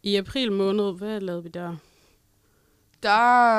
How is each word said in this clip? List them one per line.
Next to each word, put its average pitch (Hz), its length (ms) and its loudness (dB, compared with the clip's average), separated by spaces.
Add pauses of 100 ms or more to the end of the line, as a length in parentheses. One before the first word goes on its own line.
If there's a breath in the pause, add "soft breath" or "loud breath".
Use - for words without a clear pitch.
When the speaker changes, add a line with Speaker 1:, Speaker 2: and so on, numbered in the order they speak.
Speaker 1:
I 202 120 -2
april 214 360 -2
måned, 196 460 -2
hvad 208 240 -10
lavede 175 220 -8
vi 170 60 -16
der? 175 260 -12 (1300 soft breath)
Speaker 2:
Der 214 60 0 (500)